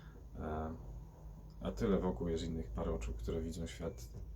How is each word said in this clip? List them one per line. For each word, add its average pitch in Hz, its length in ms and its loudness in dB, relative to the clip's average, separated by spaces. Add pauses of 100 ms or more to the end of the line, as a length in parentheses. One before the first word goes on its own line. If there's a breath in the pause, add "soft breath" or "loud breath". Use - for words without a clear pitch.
(400 loud breath)
E, 78 340 -2 (880)
a 95 100 0
tyle 98 280 6
wokół 87 280 4
jest 82 160 4
innych 80 240 0
parę 82 240 0
oczu, 80 220 0
które 82 280 0
widzą 82 260 -2
świat - 420 -4 (260)